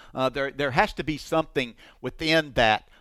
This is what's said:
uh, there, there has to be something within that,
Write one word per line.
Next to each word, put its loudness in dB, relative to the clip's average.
uh, 0
there, -6
there -4
has 2
to -8
be -6
something -4
within 0
that, 4